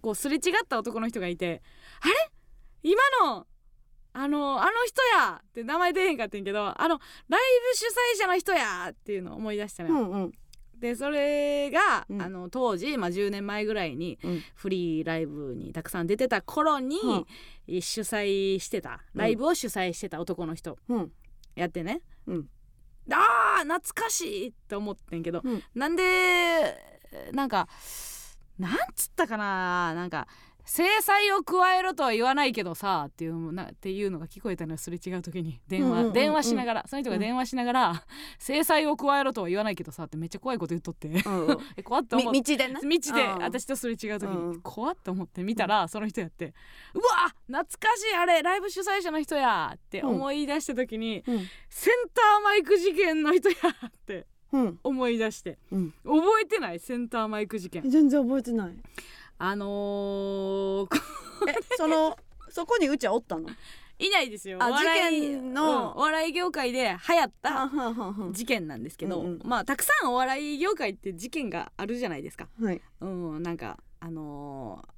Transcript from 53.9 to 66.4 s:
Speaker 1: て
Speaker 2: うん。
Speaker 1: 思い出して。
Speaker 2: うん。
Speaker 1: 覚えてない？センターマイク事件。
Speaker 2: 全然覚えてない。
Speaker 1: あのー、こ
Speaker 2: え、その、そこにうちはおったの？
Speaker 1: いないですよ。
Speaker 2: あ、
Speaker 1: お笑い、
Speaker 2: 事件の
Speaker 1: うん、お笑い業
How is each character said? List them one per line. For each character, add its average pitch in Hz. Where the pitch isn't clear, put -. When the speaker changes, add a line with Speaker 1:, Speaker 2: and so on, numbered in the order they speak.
Speaker 1:
て 190
Speaker 2:
う 277
ん。 196
Speaker 1:
思 254
い 233
出 220
し -
て。 -
Speaker 2:
う 190
ん。 175
Speaker 1:
覚 359
え 392
て 427
な 226
い？ 170
セ 247
ン 240
タ 226
ー -
マ 214
イ 208
ク 220
事 180
件。 165
Speaker 2:
全 294
然 285
覚 254
え 254
て 240
な 208
い。 -
Speaker 1:
あ 190
の 202
ー、 196
こ -
Speaker 2:
え、 285
そ 320
の、 311
そ 339
こ 480
に 320
う 285
ち 254
は 196
お 233
っ -
た -
の？ 160
Speaker 1:
い 381
な 392
い 262
で 208
す 196
よ。 185
Speaker 2:
あ、 240
Speaker 1:
お 240
笑 330
い、 -
Speaker 2:
事 294
件 262
の 294
Speaker 1:
う -
ん、 269
お -
笑 320
い -
業 359